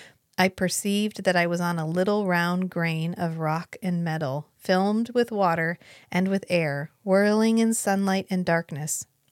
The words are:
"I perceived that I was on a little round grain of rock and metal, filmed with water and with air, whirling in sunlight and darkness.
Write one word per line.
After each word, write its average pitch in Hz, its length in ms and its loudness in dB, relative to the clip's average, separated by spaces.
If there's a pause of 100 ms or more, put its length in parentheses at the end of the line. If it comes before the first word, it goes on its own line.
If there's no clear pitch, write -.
(380)
"I 190 120 4
perceived 202 720 -2
that 180 140 2
I 175 100 4
was 175 140 -2
on 175 180 -2
a 156 80 -4
little 196 380 0
round 180 440 0
grain 165 440 -2
of 165 240 -4
rock 160 440 -4
and 175 220 0
metal, 156 540 -4
filmed 208 540 0
with 240 200 0
water 170 480 0 (320)
and 185 160 2
with 196 220 -2
air, 156 420 -2 (140)
whirling 208 540 4
in 226 140 2
sunlight 196 560 0
and 180 160 0
darkness. 165 600 -2 (260)